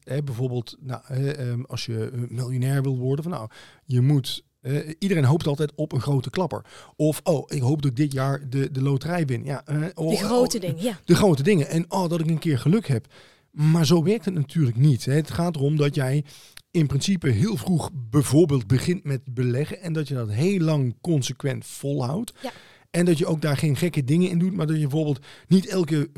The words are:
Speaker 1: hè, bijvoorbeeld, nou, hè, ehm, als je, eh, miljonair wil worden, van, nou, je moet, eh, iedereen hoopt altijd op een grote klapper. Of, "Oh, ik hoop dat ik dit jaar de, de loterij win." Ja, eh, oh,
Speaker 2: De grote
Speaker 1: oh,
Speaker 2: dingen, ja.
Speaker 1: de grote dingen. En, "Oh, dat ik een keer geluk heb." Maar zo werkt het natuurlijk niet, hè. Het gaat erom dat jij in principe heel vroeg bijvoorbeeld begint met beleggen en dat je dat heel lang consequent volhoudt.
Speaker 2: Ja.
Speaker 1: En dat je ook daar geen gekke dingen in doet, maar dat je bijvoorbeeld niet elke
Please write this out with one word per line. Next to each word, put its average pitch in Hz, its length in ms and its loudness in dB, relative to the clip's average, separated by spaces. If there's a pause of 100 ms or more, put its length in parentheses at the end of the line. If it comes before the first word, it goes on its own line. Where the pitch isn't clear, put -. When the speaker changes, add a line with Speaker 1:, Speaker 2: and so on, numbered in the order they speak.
Speaker 1:
hè, 135 180 -4
bijvoorbeeld, 123 580 -4
nou, 123 240 -10
hè, 135 280 -2
ehm, 123 300 -6
als - 240 -8
je, 113 260 -4
eh, 123 60 -8 (100)
miljonair 127 540 -2
wil 131 160 -2
worden, 135 260 -2
van, 175 80 -6
nou, 113 160 -8 (360)
je 123 160 2
moet, 135 440 2 (160)
eh, 143 280 -6 (100)
iedereen 180 260 2
hoopt 151 220 2
altijd 147 280 -2
op 151 180 -4
een 135 80 0
grote 135 300 -2
klapper. 135 340 -4 (320)
Of, 151 280 0
"Oh, 170 220 2
ik 147 140 -4
hoop 139 220 2
dat 139 80 2
ik 117 60 -6
dit 139 160 0
jaar 139 360 -4
de, 135 220 -2
de 135 120 -4
loterij 147 440 -2
win." 117 180 -4
Ja, 139 200 -8
eh, 147 120 -4 (180)
oh, 160 160 -4
Speaker 2:
De - 60 2
grote 240 400 0
Speaker 1:
oh, 190 60 -4
Speaker 2:
dingen, 170 200 -4
ja. 220 220 -4
Speaker 1:
de 175 100 6
grote 165 280 4
dingen. 165 260 2
En, 165 200 -2
"Oh, 185 200 -2
dat 170 120 -2
ik 156 100 -2
een 160 80 0
keer 147 200 0
geluk 196 300 2
heb." 113 180 -2 (440)
Maar 156 360 4
zo 165 160 4
werkt 208 220 0
het 190 100 -2
natuurlijk 143 420 0
niet, 135 280 4
hè. 131 80 0
Het 156 180 0
gaat 170 260 -2
erom 143 200 0
dat 147 180 2
jij 147 300 0 (460)
in 165 160 2
principe 160 420 0
heel 143 280 2
vroeg 160 360 -2
bijvoorbeeld 139 720 2
begint 131 380 0
met 135 160 -4 (140)
beleggen 127 480 -2
en 175 100 -6
dat 156 160 -4
je 143 60 -4
dat 117 160 -4
heel 170 300 2
lang 147 400 2
consequent 135 640 -2
volhoudt. 143 680 -4 (100)
Speaker 2:
Ja. 247 100 -10 (380)
Speaker 1:
En 175 140 2
dat 175 140 4
je 170 80 0
ook 160 160 -2
daar 147 140 0
geen 147 200 2
gekke 165 280 0
dingen 170 260 2
in 170 80 0
doet, 185 140 2
maar 165 140 -2
dat 156 100 0
je 156 60 0
bijvoorbeeld 147 360 0 (300)
niet 185 200 6
elke 165 500 0